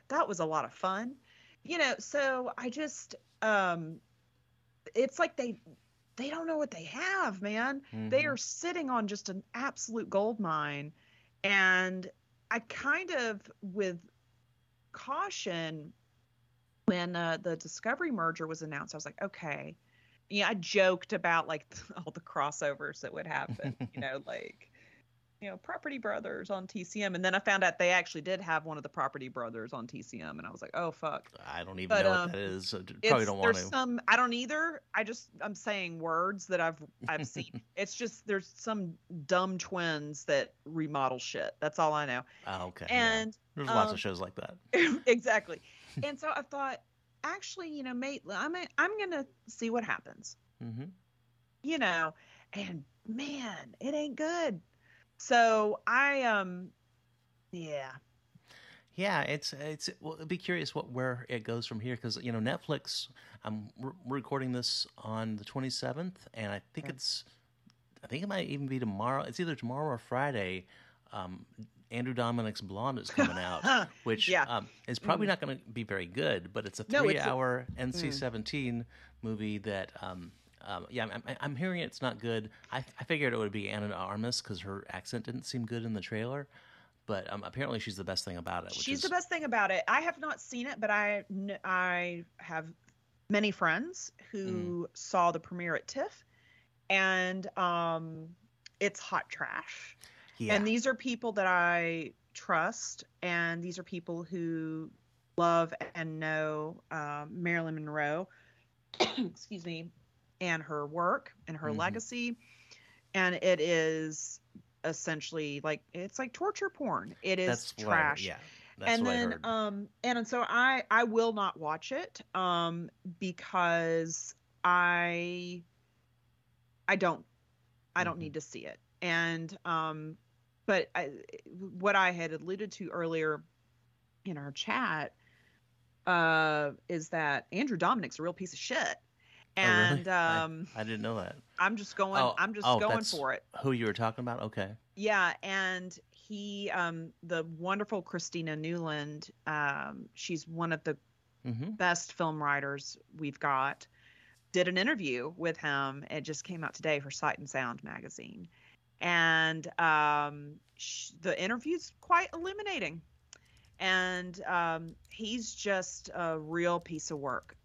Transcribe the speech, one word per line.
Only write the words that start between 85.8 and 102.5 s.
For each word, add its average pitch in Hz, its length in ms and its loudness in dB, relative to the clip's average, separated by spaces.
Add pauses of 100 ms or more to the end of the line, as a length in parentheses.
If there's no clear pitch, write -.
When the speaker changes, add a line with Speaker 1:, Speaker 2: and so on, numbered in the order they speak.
Speaker 2:
in 113 100 -2
the 104 80 -2
trailer, 120 460 -4 (600)
but, 98 260 -2
um, 101 100 -6
apparently 127 360 -2
she's 101 180 -6
the 98 80 -6
best 92 180 -2
thing 90 140 -6
about 87 260 -4
it, - 140 -12
which - 80 -4
Speaker 1:
She's 269 140 -2
Speaker 2:
is - 20 -2
Speaker 1:
the 370 80 0
best 359 180 0
thing 330 160 -2
about 226 280 4
it. 185 160 2
I 247 140 6
have 330 180 -2
not 302 200 -4
seen 247 280 -6
it, 277 120 -8
but 214 120 2
I 208 360 2
kn-, 196 380 -4
I 175 580 2 (140)
have 160 300 -6 (640)
many 208 220 4
friends 196 600 0 (200)
who 180 560 -2
Speaker 2:
Mm. - 100 -16
Speaker 1:
saw 175 340 4
the 165 100 -4
premiere 175 340 -4
at - 140 -4
tiff, - 340 -6 (680)
and, 190 560 4 (120)
um, 165 720 0 (500)
it's 196 220 2
hot - 280 -2
trash. - 680 -8 (400)
Speaker 2:
Yeah. 208 180 2
Speaker 1:
And 202 100 4
these 233 220 4
are 262 80 4
people 233 380 -4
that 190 140 2
I 170 640 4 (200)
trust, - 720 0 (180)